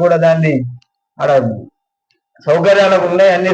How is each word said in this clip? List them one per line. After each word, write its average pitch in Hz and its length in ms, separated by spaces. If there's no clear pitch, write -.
కూడా 170 200
దాన్ని 160 280
ఆడ 147 80
సౌకర్యాలకు 185 640
ఉన్నాయి, 185 240
అన్ని 185 180